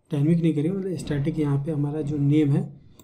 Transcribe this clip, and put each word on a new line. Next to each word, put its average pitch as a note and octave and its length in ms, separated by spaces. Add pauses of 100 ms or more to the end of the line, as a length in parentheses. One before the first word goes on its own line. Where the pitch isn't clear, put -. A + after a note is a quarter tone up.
(120)
डायनामिक D#3+ 300
नहीं D#3+ 120
करेंगे, D#3 240
मतलब F#3 200
स्टैटिक। D3 420
यहाँ C#3 260
पे E3 60
हमारा D3 300
जो D3 160
नेम C#3+ 340
है D#3+ 160 (360)